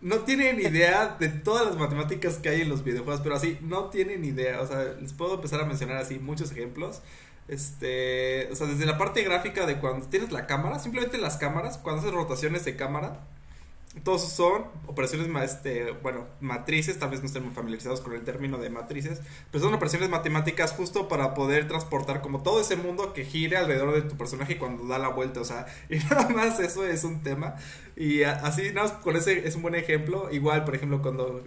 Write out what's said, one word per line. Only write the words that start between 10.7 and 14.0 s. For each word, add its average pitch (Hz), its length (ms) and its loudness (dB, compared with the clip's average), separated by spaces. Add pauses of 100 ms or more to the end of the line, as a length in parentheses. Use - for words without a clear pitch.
simplemente 240 380 -2
las 165 200 0
cámaras, 151 400 -2
cuando 156 240 -2
haces 190 120 0
rotaciones 156 520 0
de 139 100 -2
cámara, 147 440 -4 (840)